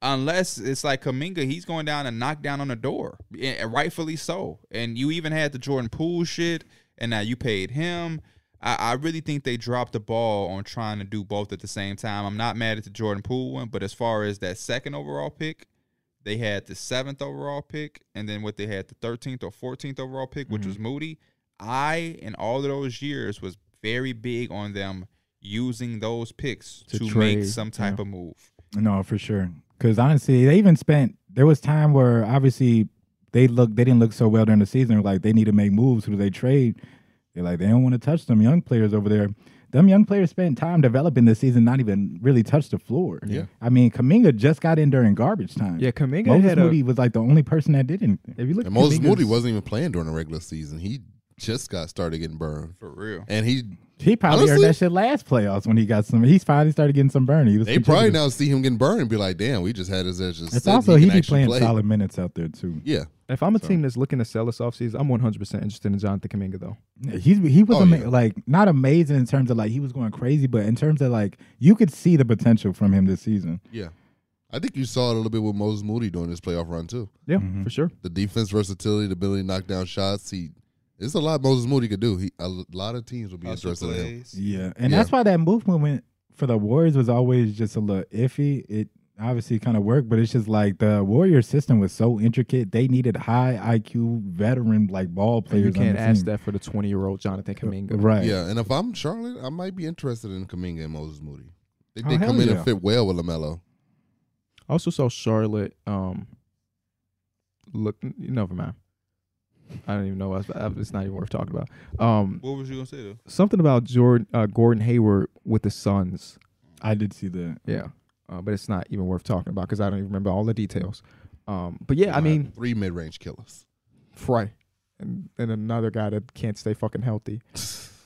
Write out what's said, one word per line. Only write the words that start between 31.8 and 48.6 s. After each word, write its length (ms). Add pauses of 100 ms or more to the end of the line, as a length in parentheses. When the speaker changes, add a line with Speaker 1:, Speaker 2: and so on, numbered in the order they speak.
Speaker 3:
where 300
obviously 640 (460)
they 140
looked, 280
they 80
didn't 160
look 140
so 160
well 160
during 140
the 60
season. 360
Like, 220
they 100
need 120
to 60
make 220
moves. 320
Who 80
do 40
they 120
trade? 520 (520)
They're 100
like, 160
they 80
don't 160
wanna 140
touch 300
them 140
young 200
players 320
over 160
there. 180 (440)
Them 180
young 160
players 240
spent 280
time 240
developing 440
this 140
season, 260
not 160
even 400
really 220
touched 280
the 60
floor. 480
Speaker 4:
Yeah. 200 (140)
Speaker 3:
I 100
mean, 220
Kuminga 440
just 260
got 180
in 120
during 240
garbage 400
time. 240
Speaker 2:
Yeah, 120
Kuminga 360
Speaker 3:
Moses 220
Speaker 2:
had 100
a 40
Speaker 3:
Moody 200
was, 160
like, 140
the 80
only 220
person 300
that 140
did 160
anything. 340
Speaker 2:
If 100
you 60
look 120